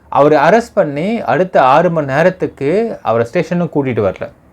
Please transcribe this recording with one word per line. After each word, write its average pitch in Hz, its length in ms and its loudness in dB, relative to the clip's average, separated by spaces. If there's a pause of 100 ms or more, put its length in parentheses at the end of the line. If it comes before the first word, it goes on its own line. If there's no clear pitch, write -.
அவர் 147 220 4
அரெஸ்ட் 165 420 2
பண்ணி 180 480 -2
அடுத்த 170 400 0
ஆறு 147 280 4
மணி 160 160 -2
நேரத்துக்கு 170 960 -2
அவரை 117 240 0
ஸ்டேஷனுக்கு 170 600 -2
கூட்டிட்டு 110 280 -2
வரல, - 180 -12 (220)